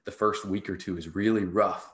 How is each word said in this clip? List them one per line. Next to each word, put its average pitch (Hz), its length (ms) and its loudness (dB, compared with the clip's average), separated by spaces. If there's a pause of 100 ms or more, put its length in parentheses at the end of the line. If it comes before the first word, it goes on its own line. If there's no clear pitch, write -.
the - 80 -10
first 104 340 0
week 98 240 -2
or 92 60 -2
two 90 220 -6
is 82 180 -10
really 104 300 4
rough 90 480 0